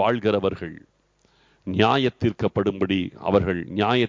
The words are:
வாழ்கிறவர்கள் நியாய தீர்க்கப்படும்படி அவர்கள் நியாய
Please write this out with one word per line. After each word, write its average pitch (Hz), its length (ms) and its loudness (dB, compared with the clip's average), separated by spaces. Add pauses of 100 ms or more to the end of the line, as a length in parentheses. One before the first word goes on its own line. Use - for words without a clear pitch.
வாழ்கிறவர்கள் 101 760 0 (920)
நியாய 113 440 2 (100)
தீர்க்கப்படும்படி 98 800 -2 (300)
அவர்கள் 92 320 2 (160)
நியாய 113 320 2